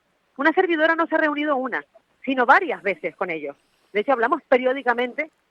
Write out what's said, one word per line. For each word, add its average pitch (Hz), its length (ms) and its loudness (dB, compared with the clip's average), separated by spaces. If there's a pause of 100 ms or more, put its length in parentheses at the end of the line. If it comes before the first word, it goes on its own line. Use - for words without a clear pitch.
(360)
Una 302 160 2
servidora 330 440 2
no 330 100 0
se 311 80 -4
ha 320 40 2
reunido 294 380 -2
una, 233 280 -6 (400)
sino 254 200 0
varias 254 380 2
veces 180 340 -4
con 180 140 -6
ellos. 147 260 -8 (360)
De 208 80 -2
hecho, 240 120 2
hablamos 254 360 0
periódicamente, 254 840 0 (200)